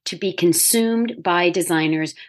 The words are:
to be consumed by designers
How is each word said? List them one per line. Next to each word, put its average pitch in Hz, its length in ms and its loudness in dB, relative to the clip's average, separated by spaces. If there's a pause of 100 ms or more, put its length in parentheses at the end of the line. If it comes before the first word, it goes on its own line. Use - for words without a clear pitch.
to - 100 -8
be 185 160 -4
consumed 226 880 0
by 175 280 2
designers 160 640 0 (140)